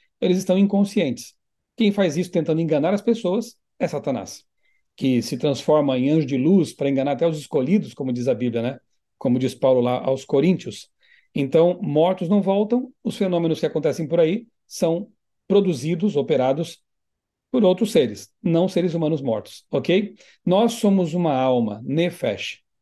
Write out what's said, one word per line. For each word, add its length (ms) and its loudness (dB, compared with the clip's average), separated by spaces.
eles 160 2
estão 200 0
inconscientes. 800 0
Quem 160 2
faz 260 0
isso 140 -4
tentando 300 0
enganar 320 0
as 80 -2
pessoas 540 -2
é 100 -2
Satanás, 560 -6
que 260 0
se 160 -6
transforma 640 2
em 100 0
anjo 160 2
de 120 -2
luz 360 2
para 160 -4
enganar 220 0
até 160 0
os 100 -2
escolhidos, 560 -2
como 180 -6
diz 160 -4
a 60 2
Bíblia, 300 -2
né? 160 -6
Como 200 0
diz 160 -2
Paulo 280 2
lá 220 -2
aos 220 -2
Coríntios. 640 0
Então, 440 2
mortos 480 0
não 140 2
voltam, 500 0
os 120 -6
fenômenos 440 0
que 80 -2
acontecem 400 -2
por 120 0
aí 280 0
são 440 -2
produzidos, 680 0
operados 680 0
por 120 2
outros 280 2
seres, 500 0
não 260 2
seres 280 -2
humanos 260 -2
mortos, 480 -6
ok? 460 0
Nós 300 2
somos 400 2
uma 220 0
alma, 500 0
nefesh. 760 -4